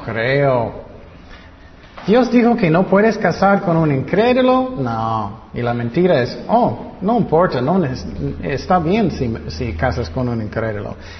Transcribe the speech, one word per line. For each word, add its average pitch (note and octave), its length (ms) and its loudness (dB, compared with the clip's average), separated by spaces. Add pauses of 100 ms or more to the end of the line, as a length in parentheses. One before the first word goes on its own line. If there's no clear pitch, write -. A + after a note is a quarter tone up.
creo." A#2+ 760 0 (1200)
"¿Dios A#3+ 260 4
dijo A#3+ 240 4
que F3 140 2
no E3+ 160 4
puedes G#3+ 320 4
casar F#3+ 440 2
con E3+ 160 0
un D#3+ 140 2
incrédulo?" B3+ 840 2
No. A2+ 680 -4 (100)
Y B2 80 -6
la A#2+ 120 0
mentira C3 480 2
es, - 160 -4 (100)
"Oh, F#3+ 540 0
no A3 160 0
importa, D#3+ 440 2
no D#3 160 2
neces-, C#3 640 -4
está F3+ 380 0
bien F3+ 320 0
si, A#2+ 220 -4 (140)
si A#2 260 -6
casas B2 360 -2
con B2+ 180 -4
un A#2 140 -4
incrédulo." G#2+ 540 -6 (240)